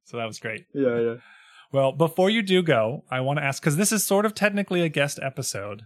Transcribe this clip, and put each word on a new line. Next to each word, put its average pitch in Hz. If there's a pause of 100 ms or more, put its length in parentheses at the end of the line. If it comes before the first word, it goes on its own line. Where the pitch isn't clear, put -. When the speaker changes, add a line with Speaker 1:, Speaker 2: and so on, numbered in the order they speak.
Speaker 1:
So -
that 113
was 107
great. 110
Speaker 2:
Yeah, 123
yeah. 117 (560)
Speaker 1:
Well, 135
before 165
you 226
do 185
go, 120
I 131
wanna 143
ask, 139
'cause 147
this 202
is 214
sort 202
of 208
technically 202
a 170
guest 143
episode, 104